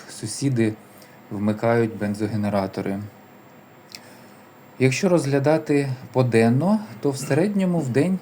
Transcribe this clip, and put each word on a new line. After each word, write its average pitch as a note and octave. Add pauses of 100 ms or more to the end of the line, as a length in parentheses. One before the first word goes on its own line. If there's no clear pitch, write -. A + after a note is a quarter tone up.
сусіди A2+ (580)
вмикають G#2+
бензогенератори. G#2 (1800)
Якщо C3
розглядати C#3+ (220)
поденно, B2+ (220)
то C#3+
в C3+
середньому F3
в C#3+
день E3